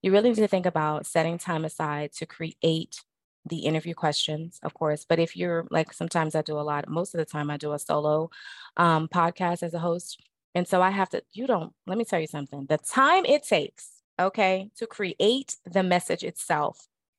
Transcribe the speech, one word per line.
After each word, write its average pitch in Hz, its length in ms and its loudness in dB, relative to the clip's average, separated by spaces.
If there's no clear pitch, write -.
you 190 100 2
really 208 180 6
need 226 80 2
to 214 100 4
think 185 180 0
about 151 400 0
setting 165 320 0
time 160 280 -4
aside 151 480 -6
to - 120 -8
create - 800 -4
the 165 200 -6
interview 160 300 -2
questions, 156 680 -4
of 156 100 -6
course. 151 320 -2
But 165 140 2
if 165 180 0
you're, 170 340 -2
like, 160 220 0
sometimes 160 420 -2
I 156 80 2
do 151 160 -4
a - 40 -4
lot, 147 260 -4
most 170 260 -4
of 165 40 -2
the 156 60 -2
time 147 260 -4
I 147 60 -6
do 147 160 -6
a 147 60 -6
solo, 151 500 0
um, 160 320 4
podcast 175 540 0
as 165 100 -6
a 170 60 -4
host. 175 420 -4
And 180 120 0
so 180 140 4
I 185 100 4
have 196 200 0
to, - 120 -4
you 240 140 -6
don't, 185 260 0
let 185 100 -2
me - 80 -2
tell 175 140 0
you 156 80 -2
something. 143 400 -8
The 151 120 2
time 320 460 4
it 294 180 4
takes, - 600 -2
okay, 190 580 0
to 226 100 -8
create 208 760 -2
the 185 180 0
message 180 400 0
itself - 640 -4